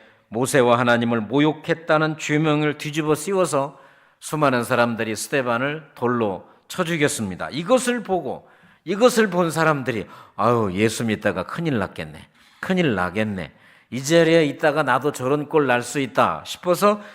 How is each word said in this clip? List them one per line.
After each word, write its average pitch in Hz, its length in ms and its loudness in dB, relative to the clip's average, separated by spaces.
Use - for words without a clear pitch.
모세와 120 500 4
하나님을 120 420 2
모욕했다는 151 960 0
죄명을 151 640 0
뒤집어 151 340 -2
씌워서 151 640 -2
수많은 139 440 0
사람들이 113 520 -2
스데반을 135 800 -4
돌로 117 500 -2
쳐 - 160 -6
죽였습니다. 117 680 -2
이것을 240 500 0
보고, 151 480 -6
이것을 208 460 2
본 175 220 0
사람들이 135 560 0
"아유, 110 360 2
예수 107 320 0
믿다가 101 380 -2
큰일 160 340 -4
났겠네. 78 500 -8
큰일 175 360 0
나겠네. 92 560 -2
이 127 120 -6
자리에 165 420 4
있다가 147 360 0
나도 135 300 2
저런 139 360 -2
꼴 147 200 2
날 123 160 2
수 - 160 -6
있다." 107 480 0
싶어서 202 560 0